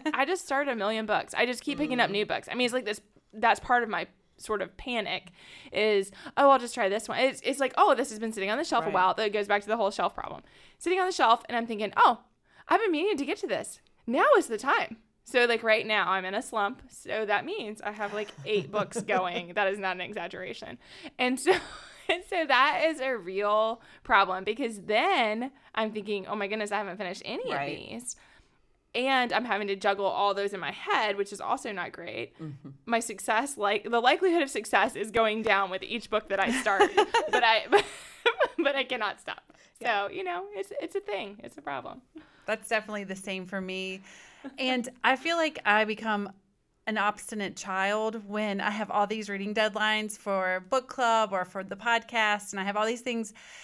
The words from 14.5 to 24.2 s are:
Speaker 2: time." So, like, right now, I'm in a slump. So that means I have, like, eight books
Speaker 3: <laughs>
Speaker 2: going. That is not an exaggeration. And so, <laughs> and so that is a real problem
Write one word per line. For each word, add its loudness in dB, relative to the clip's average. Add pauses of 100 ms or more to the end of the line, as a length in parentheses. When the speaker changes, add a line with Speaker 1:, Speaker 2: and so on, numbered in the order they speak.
Speaker 2:
time." 0 (260)
So, 4
like, 4
right 4
now, 2
I'm 2
in -4
a 0
slump. -2
So -4
that 2
means -8
I -6
have, -8
like, -6 (160)
eight -2
books -4
Speaker 3:
<laughs> -8
Speaker 2:
going. -2
That 2
is -2
not -2
an -8
exaggeration. -10 (420)
And 2
so, 2 (300)
<laughs> -16
and 0
so 0
that 4
is 0
a -2
real 0 (220)
problem 4